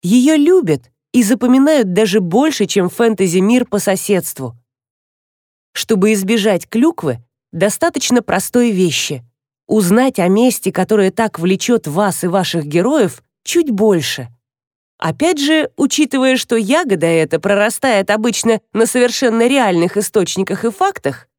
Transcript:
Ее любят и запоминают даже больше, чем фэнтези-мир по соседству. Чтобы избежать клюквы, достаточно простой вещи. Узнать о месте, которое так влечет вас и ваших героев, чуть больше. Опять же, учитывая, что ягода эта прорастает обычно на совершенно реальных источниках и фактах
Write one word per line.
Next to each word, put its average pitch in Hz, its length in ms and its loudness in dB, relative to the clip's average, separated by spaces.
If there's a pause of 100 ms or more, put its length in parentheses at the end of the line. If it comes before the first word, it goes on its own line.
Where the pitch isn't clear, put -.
Ее 247 340 4
любят 294 540 2 (220)
и 247 100 2
запоминают 254 680 2
даже 208 280 2
больше, 214 460 0
чем 180 220 0
фэнтези-мир 202 800 0
по 208 120 -4
соседству. 185 760 -4 (1160)
Чтобы 214 400 0
избежать 196 560 0
клюквы, 226 500 -2 (340)
достаточно 240 720 -2
простой 240 480 0
вещи. 165 540 -2 (420)
Узнать 220 520 2
о 180 100 2
месте, 214 420 2
которое 190 400 2
так 214 280 -4
влечет 190 500 0
вас 185 360 -2
и - 40 -4
ваших 170 360 -2
героев, 202 580 0 (200)
чуть 330 280 -2
больше. 185 580 0 (720)
Опять 294 400 -2
же, 294 380 0
учитывая, 262 600 0
что - 200 -4
ягода 220 500 0
эта 165 340 0
прорастает 202 720 0
обычно 220 500 0 (120)
на 220 140 2
совершенно 240 640 0
реальных 190 480 0
источниках 196 680 -2
и 233 60 0
фактах - 580 -6 (100)